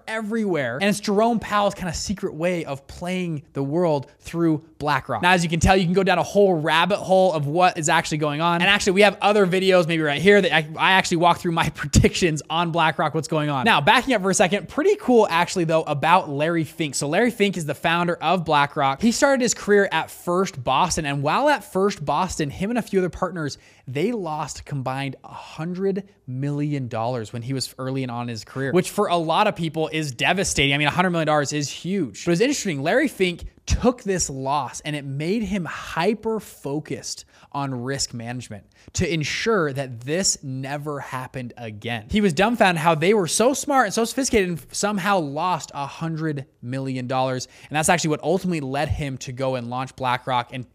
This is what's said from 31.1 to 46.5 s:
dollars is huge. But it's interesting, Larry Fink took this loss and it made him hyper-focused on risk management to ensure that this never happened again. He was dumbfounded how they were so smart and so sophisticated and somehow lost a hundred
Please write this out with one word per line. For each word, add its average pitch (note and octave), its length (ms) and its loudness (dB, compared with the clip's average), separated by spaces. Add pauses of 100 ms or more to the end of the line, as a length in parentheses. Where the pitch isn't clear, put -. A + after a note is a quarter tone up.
dollars D3+ 240 2
is D3 180 -4
huge. E3+ 540 -6
But F3 80 0
it's E3+ 100 2
interesting, G3+ 400 -2
Larry A3+ 280 2
Fink F3+ 380 -2 (180)
took - 380 0
this F#3+ 260 -2
loss C3+ 520 -4
and D3+ 140 -6
it C#3+ 80 -6
made D3+ 380 -2
him F#3+ 240 -2
hyper-focused E3 1600 -4 (260)
on C3+ 320 -6
risk C3+ 300 -6
management A#2 520 -12 (280)
to E3+ 180 -2
ensure E3 600 0
that C3 280 -8
this D#3 420 -2
never C#3 560 -8
happened B2+ 580 -10
again. A2+ 540 -8
He G#3+ 100 2
was G3 120 2
dumbfounded F#3+ 460 2
how E3 140 4
they E3 220 4
were F#3 120 2
so B3 260 2
smart C4 320 2
and F#3 80 -4
so A3+ 120 0
sophisticated A3+ 440 0
and E3+ 220 -6
somehow G3+ 480 0
lost D#3 540 -2
a C#3 140 -6
hundred D#3 580 -6 (160)